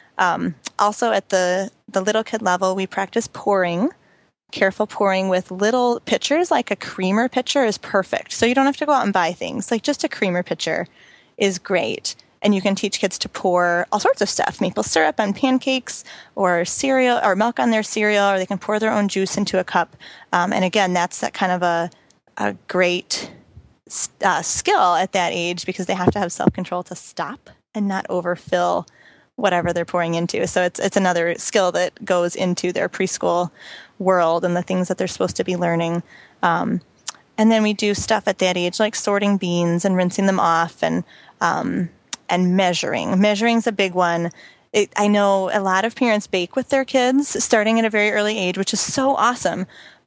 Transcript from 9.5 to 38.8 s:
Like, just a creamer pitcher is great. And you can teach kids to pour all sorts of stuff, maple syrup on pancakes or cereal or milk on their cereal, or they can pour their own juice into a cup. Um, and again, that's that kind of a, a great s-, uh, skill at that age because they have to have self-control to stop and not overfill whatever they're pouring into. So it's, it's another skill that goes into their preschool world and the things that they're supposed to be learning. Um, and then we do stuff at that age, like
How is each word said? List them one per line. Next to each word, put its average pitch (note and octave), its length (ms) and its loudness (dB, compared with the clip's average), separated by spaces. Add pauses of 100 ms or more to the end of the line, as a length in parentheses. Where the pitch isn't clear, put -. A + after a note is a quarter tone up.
Like, A3+ 100 -2
just - 220 -2
a D4+ 60 -2
creamer F3+ 340 -2
pitcher E3 420 -4 (520)
is G3 200 2
great. - 580 -4 (280)
And G#3 100 4
you F#3+ 80 0
can G3 140 0
teach G3+ 240 -4
kids F#3+ 200 -2
to - 100 -8
pour F3 640 0
all G#3 80 0
sorts G#4+ 220 2
of G3 80 0
stuff, - 320 -2
maple G3+ 220 -2
syrup D#4 360 0
on G#3 140 0
pancakes C4 680 -2 (320)
or F3+ 300 2
cereal B3+ 580 2
or G3 120 4
milk A3 240 0
on B3 120 2
their A3 100 2
cereal, G#3 480 2
or G3 80 2
they F#3 80 -2
can F#3+ 140 -4
pour G#3+ 180 -2
their G#3+ 140 0
own G3+ 160 2
juice F#3+ 300 -2
into G3 220 0
a - 40 2
cup. - 320 -2 (380)
Um, F3+ 200 2
and F#3 100 0
again, F#3 300 2
that's F3 280 0
that - 120 -4
kind F#3 180 0
of F3+ 120 -2
a, E3+ 260 2 (480)
a - 160 -2 (140)
great F3+ 640 -2 (640)
s-, - 160 -6 (140)
uh, F3+ 180 0
skill F#3 540 0
at F#3 180 -2
that F3 200 0
age F3 320 -4
because F#3 200 -6
they F#3+ 80 -2
have F#3 180 2
to G#3 80 0
have F3 120 -2
self-control F#3 520 -2
to - 120 -14
stop - 540 -10 (240)
and G3+ 140 -2
not F#3+ 220 -4
overfill F3 760 -2 (500)
whatever F3 380 0
they're E3+ 120 -2
pouring E3+ 280 -2
into. E3+ 340 -2
So F#3 160 0
it's, F3+ 160 -4
it's - 180 0
another E3+ 380 2
skill F#3 360 0
that F3 340 -2
goes F3 300 0
into F3+ 360 -2
their F3+ 180 -2
preschool F3 640 -2 (460)
world F3 480 2
and F3 100 0
the F3 60 -2
things F#3 260 -2
that F#3 100 -4
they're F#3+ 100 -2
supposed F#3 300 -4
to A3+ 60 0
be F#3 120 -4
learning. E3+ 480 -2 (400)
Um, F3 380 0 (560)
and A3 140 6
then A3 120 4
we G#3+ 100 2
do G#3 220 0
stuff G#3 320 -2
at G3 120 0
that F#3 180 2
age, F3 220 -2
like G#3+ 160 0